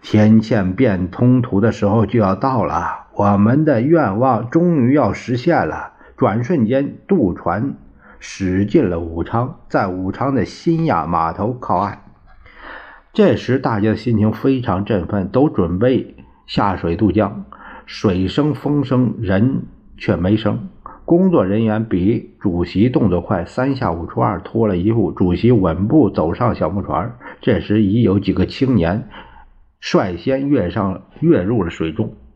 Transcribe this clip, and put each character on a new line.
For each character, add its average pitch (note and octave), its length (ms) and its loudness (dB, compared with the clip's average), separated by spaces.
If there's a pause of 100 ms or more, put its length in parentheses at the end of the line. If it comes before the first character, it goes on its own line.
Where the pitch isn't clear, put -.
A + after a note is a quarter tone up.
天 G#2+ 400 6
堑 F#2+ 340 -2
变 F#2+ 340 0
通 B2 320 2
途 G2+ 200 0
的 A2 100 4
时 G#2 140 -2
候 G#2 200 2
就 A#2+ 140 0
要 F#2+ 160 2
到 C3 280 -2
了， E2+ 520 -6
我 G2+ 220 2
们 B2 280 2
的 B2+ 160 2
愿 C3 380 2
望 A#2+ 300 0
终 E3+ 280 2
于 B2+ 160 2
要 A#2+ 200 2
实 A#2+ 240 -6
现 B2 300 0
了。” - 260 -10 (240)
转 A#2 260 0
瞬 C3 220 0
间， C3+ 320 -2 (100)
渡 A#2+ 260 2
船 G2 420 -4 (440)
驶 F#2+ 460 -2
进 C3+ 240 2
了 E2+ 100 -2
武 E2+ 240 -6
昌， B2 360 -4 (100)
在 A#2+ 180 0
武 F#2 240 -6
昌 C3+ 240 -4
的 G#2+ 80 0
新 E3 420 -2
亚 F2 200 0
码 E2 260 -2
头 G2+ 220 -4
靠 - 240 -2
岸。 G2 220 -4 (1120)
这 F3+ 220 4
时 B2 220 -2
大 A#2+ 220 -2
家 A2 120 2
的 G#2 40 2
心 A2+ 220 -2
情 G#2+ 160 2
非 C3+ 280 0
常 G2 240 -2
振 F#2+ 220 -2
奋， G2 220 -2
都 C#3 200 2
准 F2+ 300 -2
备 - 360 0 (300)
下 G2+ 300 0
水 E2+ 200 -2
渡 G2 160 2
江。 G2 340 -2 (400)
水 F#2 420 -2
声、 C#3+ 260 0
风 C#3+ 300 -2
声， B2 360 0
人 G#2+ 440 0 (340)
却 - 180 0
没 F#2 220 0
声。 A2+ 320 -4 (360)
工 F3+ 260 4
作 C3+ 120 4
人 G#2 220 0
员 A2 200 0
比 G#2+ 540 -2
主 F2 240 -2
席 G2 240 2
动 B2+ 220 2
作 F2+ 100 2
快， F#2 260 -4
三 C3 300 -2
下 B2 160 -2
五 E2+ 140 -6
除 - 160 -4
二 G#2+ 200 0
脱 A2+ 260 -2
了 F#2+ 100 0
衣 G2 140 0
服。 G#2 200 0
主 F2+ 220 0
席 A2+ 180 2
稳 F#2 360 2
步 C3 240 4
走 E2 240 0
上 A#2 180 0
小 D#2+ 160 -2
木 F#2+ 140 -4
船 - 160 -2
儿。 B2 160 -6 (260)
这 G#2 200 2
时 G#2+ 200 2
已 G#2+ 220 2
有 G2 160 4
几 F#2+ 120 -2
个 F2+ 140 0
青 C3 300 -2
年 F#2+ 320 0 (720)
率 G2 380 -2
先 C3+ 320 -2
跃 G#2+ 200 2
上、 F#2+ 320 -2 (180)
跃 D3 220 4
入 G2 220 0
了 E2+ 80 -4
水 E2 200 -4
中。 A2 220 -4 (220)